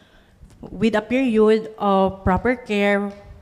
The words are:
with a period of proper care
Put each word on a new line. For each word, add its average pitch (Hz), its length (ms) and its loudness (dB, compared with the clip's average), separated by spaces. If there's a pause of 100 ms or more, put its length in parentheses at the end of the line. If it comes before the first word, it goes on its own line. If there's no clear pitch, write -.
(640)
with 214 320 -2
a 214 80 -2
period 220 720 2
of 190 480 0
proper 196 320 0
care 202 560 -2 (300)